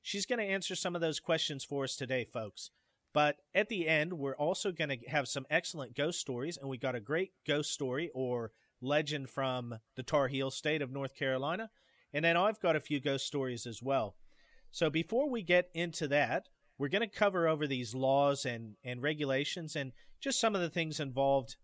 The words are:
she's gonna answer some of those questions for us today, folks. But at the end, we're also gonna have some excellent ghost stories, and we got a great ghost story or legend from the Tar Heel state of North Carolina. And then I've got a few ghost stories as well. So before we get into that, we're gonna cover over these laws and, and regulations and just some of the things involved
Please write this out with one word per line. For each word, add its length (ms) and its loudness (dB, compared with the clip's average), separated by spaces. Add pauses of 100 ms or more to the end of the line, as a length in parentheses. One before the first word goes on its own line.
she's 240 -4
gonna 160 -2
answer 320 -2
some 220 -2
of 60 0
those 180 0
questions 440 -2
for 200 -2
us 120 -4
today, 300 -2
folks. 460 -8 (420)
But 220 6 (180)
at 160 4
the 180 -2
end, 260 2
we're 220 -4
also 360 0
gonna 260 -2 (100)
have 200 0
some 240 -4
excellent 440 -2
ghost 240 0
stories, 380 -4
and 100 -10
we 120 -6
got 160 -2
a 40 -2
great 340 -2 (120)
ghost 260 0
story 400 -2
or 420 -2 (280)
legend 480 0
from 480 -4 (180)
the 60 -8
Tar 280 2
Heel 200 -2
state 320 -2
of 80 -4
North 240 -6
Carolina. 560 -2 (420)
And 140 -2
then 100 4
I've 240 2
got 160 4
a 40 2
few 200 -2
ghost 280 0
stories 400 -4
as 160 -10
well. 320 0 (560)
So 180 2
before 400 2
we 140 -2
get 320 4
into 320 -2
that, 420 2 (300)
we're 80 -2
gonna 200 0
cover 400 2
over 200 2
these 260 -4
laws 540 4
and, 360 -6
and 200 -6
regulations 720 -2
and 160 -4 (280)
just 200 -2
some 160 4
of 60 2
the 100 0
things 280 -2
involved 640 2